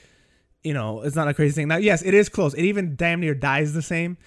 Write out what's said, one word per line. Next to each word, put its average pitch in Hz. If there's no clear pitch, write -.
you 156
know, 110
it's 143
not 156
a 143
crazy 147
thing. 151
Now, 160
yes, 196
it 185
is 202
close. 165
It 165
even 190
damn 170
near 156
dies 143
the 160
same. 170